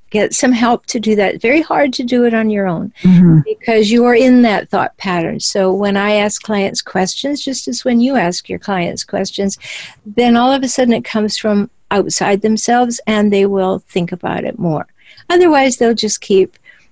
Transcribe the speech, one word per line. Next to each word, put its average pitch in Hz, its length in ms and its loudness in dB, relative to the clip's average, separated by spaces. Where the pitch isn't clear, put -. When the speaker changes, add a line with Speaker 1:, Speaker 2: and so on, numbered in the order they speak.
Speaker 1:
get 208 240 -2
some 254 180 2
help 240 340 0
to - 120 -6
do 214 160 0
that. 196 260 0
Very 285 220 2
hard 285 320 0
to 262 80 -6
do 240 220 0
it 233 100 2
on 220 160 0
your 202 160 -2
own 185 260 -4
Speaker 2:
Mm-hmm. 175 440 6
Speaker 1:
because 220 460 0
you 240 120 4
are 240 120 4
in 254 260 6
that 220 260 0
thought - 280 -4
pattern. 175 420 -4
So 190 340 0
when 202 240 -2
I 208 200 0
ask 208 260 -2
clients 202 400 -4
questions, 269 580 -4
just - 280 -8
as 240 160 -8
when 240 160 2
you 262 160 0
ask 180 320 -4
your 185 100 -8
clients 180 460 -6
questions, 196 540 -6
then 233 320 2
all 247 160 2
of 269 120 -2
a 254 40 -4
sudden 247 240 0
it 226 120 -2
comes 214 340 -4
from 202 320 -2
outside 202 520 -2
themselves, 240 640 0
and 208 260 0
they 196 140 2
will 190 320 -2
think 175 240 -4
about 170 320 -6
it - 140 -8
more. 160 280 -4
Otherwise, 302 480 4
they'll 233 160 2
just 214 260 -4
keep, 190 380 0